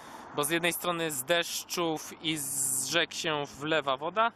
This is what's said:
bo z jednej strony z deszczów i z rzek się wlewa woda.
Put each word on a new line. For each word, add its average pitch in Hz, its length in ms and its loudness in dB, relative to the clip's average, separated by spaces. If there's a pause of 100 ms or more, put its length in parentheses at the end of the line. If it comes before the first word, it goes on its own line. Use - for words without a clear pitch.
(360)
bo 147 80 2
z 143 60 0
jednej 170 240 4
strony 165 380 0
z 131 120 -6
deszczów 170 1000 0
i 160 140 0
z - 500 -2
rzek 160 260 2
się 151 320 0
wlewa 139 520 0
woda. 180 380 0